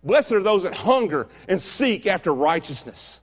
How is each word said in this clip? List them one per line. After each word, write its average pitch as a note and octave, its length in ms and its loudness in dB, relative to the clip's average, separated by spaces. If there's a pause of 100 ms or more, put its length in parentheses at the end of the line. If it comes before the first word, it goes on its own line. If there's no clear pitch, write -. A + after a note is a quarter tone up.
Blessed B3 300 2
are G#3 100 4
those G3+ 220 2
that F3 100 -4
hunger G3 540 0 (200)
and F#3 140 0
seek A3 460 -2
after F3+ 260 0
righteousness. D3 880 -4